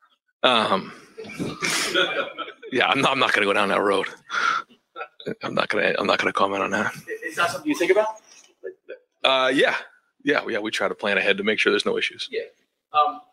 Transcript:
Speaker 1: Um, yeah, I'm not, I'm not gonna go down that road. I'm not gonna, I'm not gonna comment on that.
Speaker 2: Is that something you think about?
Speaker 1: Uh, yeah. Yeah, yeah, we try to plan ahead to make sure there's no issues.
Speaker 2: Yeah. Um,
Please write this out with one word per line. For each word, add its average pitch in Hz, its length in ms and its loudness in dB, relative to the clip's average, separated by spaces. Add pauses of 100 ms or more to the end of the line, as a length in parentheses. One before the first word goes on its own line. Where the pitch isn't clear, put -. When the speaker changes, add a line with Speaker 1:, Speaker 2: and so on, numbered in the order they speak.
(440)
Speaker 1:
Um, 107 480 2 (1800)
yeah, 120 160 2
I'm 123 140 2
not, 147 100 4
I'm 135 80 0
not 117 140 4
gonna 104 120 2
go 98 80 4
down 101 160 2
that 95 120 2
road. 98 260 2 (1300)
I'm - 120 -6
not - 160 0
gonna, 95 280 0
I'm 98 80 -2
not 95 140 2
gonna 98 140 0
comment 98 300 0
on 95 80 -2
that. 95 220 -2 (320)
Speaker 2:
Is - 120 -8
that 180 120 0
something 151 200 -6
you 147 80 -2
think 175 140 0
about? 214 280 2 (1040)
Speaker 1:
Uh, 131 300 4
yeah. 165 220 2 (500)
Yeah, 143 220 2
yeah, 110 120 -2
we 110 120 -4
try 101 160 -2
to 92 80 -2
plan 101 220 0
ahead 98 200 2
to 98 60 -4
make 107 160 0
sure 101 120 4
there's 104 140 2
no 95 120 0
issues. - 340 -6
Speaker 2:
Yeah. - 120 -4 (500)
Um, 151 280 2 (120)